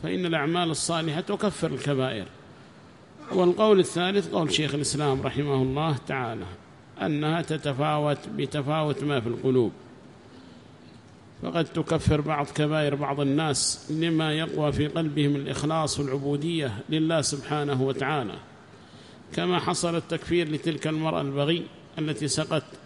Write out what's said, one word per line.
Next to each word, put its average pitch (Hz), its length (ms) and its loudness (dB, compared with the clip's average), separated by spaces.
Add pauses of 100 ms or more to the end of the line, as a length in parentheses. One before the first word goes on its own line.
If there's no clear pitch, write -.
فإن 180 220 -2
الأعمال 165 460 0
الصالحة 160 500 -2
تكفر 190 500 -2
الكبائر. 131 540 -2 (1040)
والقول 190 480 6
الثالث 180 500 2
قول 156 240 0
شيخ 147 220 0
الإسلام 139 460 0
رحمه 139 340 0
الله 135 420 2 (100)
تعالى 113 380 -4 (560)
أنها 151 400 0
تتفاوت 147 760 0 (180)
بتفاوت 147 680 -2
ما 143 160 0
في 110 80 -4
القلوب، 123 440 2 (1700)
فقد 165 220 0
تكفر 156 560 2
بعض 147 340 -2
كبائر 151 400 2
بعض 139 240 -4
الناس 143 720 0
لما 160 420 2
يقوى 151 380 0
في 147 160 2
قلبهم 147 480 2
الإخلاص 147 640 -2
والعبودية 143 760 -2 (160)
لله 156 320 2
سبحانه 143 600 -2
وتعالى، 135 540 0 (960)
كما 175 260 2
حصل 170 360 0
التكفير 165 560 0
لتلك 151 360 -2
المرأة 160 340 0
البغي 143 420 2 (360)
التي 151 280 -2
سقت 156 360 0 (220)